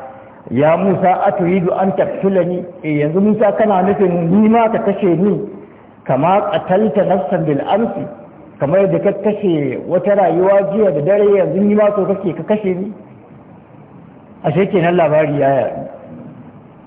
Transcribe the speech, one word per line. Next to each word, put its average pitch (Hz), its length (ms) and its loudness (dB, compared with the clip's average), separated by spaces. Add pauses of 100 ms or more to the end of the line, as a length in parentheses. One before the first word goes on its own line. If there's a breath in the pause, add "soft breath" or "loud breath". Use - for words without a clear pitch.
(520 loud breath)
Ya 151 260 2
Musa, 185 480 0
aturidu 185 480 0
an 190 180 0
taqtulani?" 180 720 -2 (200)
Eh, 151 180 -2
yanzu 156 180 0
Musa 208 380 2
kana 208 240 2
nufin 185 480 0
ni 214 200 4
ma 226 200 2
ka 220 80 -2
kashe 196 400 0
ni? 185 240 0 (640 loud breath)
"Kama 165 360 2 (120)
qatalta 190 500 0
nafsan 175 420 -2
bil 151 220 0
amsi?" 202 380 -2 (540)
Kamar 156 200 2
yadda 170 240 2
ka 202 80 2
kashe 170 640 -2 (100)
wata 185 280 0
rayuwa 190 460 2 (100)
jiya 208 200 2
da 156 100 -2
dare, 202 240 2
yanzu 190 360 2
ni 208 140 2
ma 208 200 4
so 185 100 0
kake 190 320 -2
ka 165 60 -10
kashe 202 300 -2
ni? 196 200 -6 (1500)
Ashe 165 240 2
kenan 175 280 0
labari 151 460 2
ya 135 80 2
yaɗu. 131 320 -2 (1040)